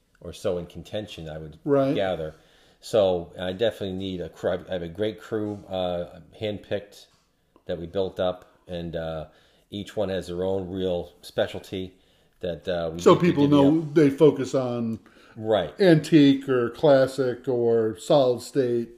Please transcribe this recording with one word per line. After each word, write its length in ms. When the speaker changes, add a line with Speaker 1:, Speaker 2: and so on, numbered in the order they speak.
Speaker 1:
or 140
so 240
in 80
contention, 640
I 80
would 260
Speaker 2:
Right. 300
Speaker 1:
gather. 420
So 580
I 140
definitely 440
need 220
a 100
crew. 380
I 60
have 80
a 80
great 320
crew, 380
uh, 500
handpicked 640
that 120
we 60
built 340
up, 260
and, 280
uh, 320
each 260
one 140
has 180
their 160
own 260
real 520
specialty 720
that, 260
uh, 260
we 60
Speaker 2:
So 140
Speaker 1:
need 60
to 60
Speaker 2:
people 220
Speaker 1:
divvy 80
Speaker 2:
know 240
Speaker 1:
up. 140
Speaker 2:
they 160
focus 460
on 440
Speaker 1:
Right. 420
Speaker 2:
antique 680
or 220
classic 760
or 500
solid 440
state, 560